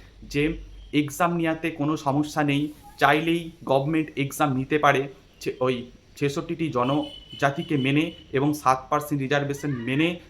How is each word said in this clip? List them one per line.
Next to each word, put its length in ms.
যে 340
এক্সাম 420
নেওয়াতে 360
কোনো 260
সমস্যা 460
নেই, 300
চাইলেই 540
গভর্নমেন্ট 520
এক্সাম 400
নিতে 220
পারে 280
ছে-, 200
ওই 320
ছেষট্টিটি 540
জনজাতিকে 1080
মেনে 340
এবং 220
সাত 360
পার্সেন্ট 320
রিজার্ভেশন 500
মেনে 480